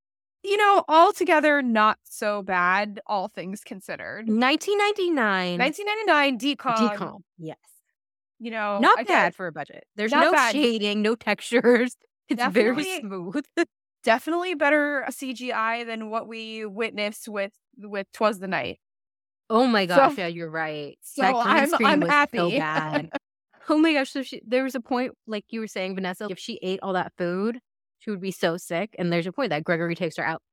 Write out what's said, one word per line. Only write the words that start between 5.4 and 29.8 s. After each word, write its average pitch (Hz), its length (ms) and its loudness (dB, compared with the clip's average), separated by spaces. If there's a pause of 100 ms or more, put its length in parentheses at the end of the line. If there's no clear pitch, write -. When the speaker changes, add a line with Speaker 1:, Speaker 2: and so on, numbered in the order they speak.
Speaker 1:
Nineteen 311 280 -2
ninety-nine, 330 520 2
Decom. 226 600 0
Speaker 2:
Decom, 190 220 -10 (180)
yes. 160 200 -12 (800)
Speaker 1:
You 233 120 -10
know, 208 320 -2
Speaker 2:
Not 392 160 6
Speaker 1:
I - 60 -4
Speaker 2:
bad - 40 -14
Speaker 1:
guess 208 260 2
Speaker 2:
for 185 120 -10
a 165 60 -8
budget. - 320 -14 (120)
There's 214 160 -2
Speaker 1:
not 294 120 4
Speaker 2:
no 320 80 6
Speaker 1:
bad. 262 200 4
Speaker 2:
shading, 214 500 0
no 220 140 2
textures. 233 840 2
<laughs> - 60 -20 (220)
It's 240 160 -2
very 233 380 2
Speaker 1:
Definitely 359 180 -4
Speaker 2:
smooth. 190 440 -8 (120)
<laughs> 339 100 2 (360)
Speaker 1:
definitely 339 520 0
better 294 560 2
C 262 220 -8
G 240 200 -8
I 226 320 -2
than 220 260 -8
what 226 160 -6
we 220 400 -12
witnessed 208 640 -6
with, 202 240 -6 (260)
with 202 340 -10
'Twas 214 280 0
the 185 80 -8
Night. 135 320 -4 (680)
Speaker 2:
Oh 233 180 4
my 214 220 2
Speaker 1:
So, 180 60 0 (140)
Speaker 2:
gosh, 285 100 -6
yeah, 185 80 -4
you're 170 240 -8
right. 156 520 -8
Speaker 1:
so - 200 -6
Speaker 2:
That 240 200 4
green 269 140 2
Speaker 1:
I'm, 302 180 2
Speaker 2:
screen 320 140 4
Speaker 1:
I'm 294 120 4
Speaker 2:
was - 100 2
Speaker 1:
happy. 285 280 2
Speaker 2:
so 175 120 0
bad. 165 640 -2
<laughs> 285 60 -8 (480)
Oh 311 100 4
my 320 160 6
gosh, 277 180 0
so 269 100 -6
she, - 240 -12
there 254 180 0
was 262 120 -4
a 254 40 -4
point, 247 320 -4 (140)
like 208 240 -6
you 226 100 -8
were 220 60 -6
saying, 190 300 -6
Vanessa, 185 340 -6
if 180 80 -10
she - 240 -10
ate 185 200 -4
all 190 100 -4
that 180 260 -2
food, 190 400 -2 (400)
she - 120 -12
would 196 100 -6
be 190 100 -6
so 175 260 -2
sick. 180 420 -6
And 175 140 0
there's 170 140 0
a 185 60 -8
point 254 180 -2
that 156 140 -2
Gregory 170 320 -2